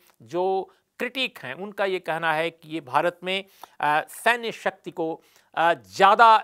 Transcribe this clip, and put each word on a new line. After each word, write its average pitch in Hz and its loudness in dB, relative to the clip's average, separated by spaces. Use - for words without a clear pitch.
जो 185 -4
क्रिटिक 247 -8
हैं, 127 -12
उनका 196 -8
ये 190 -4
कहना 160 -4
है 165 -4
कि 160 -18
ये 156 -10
भारत 151 -2
में, 190 -6
आ, 147 0
सैन्य 233 -2
शक्ति - -8
को, 160 -6
आ, 165 2
ज़्यादा 208 6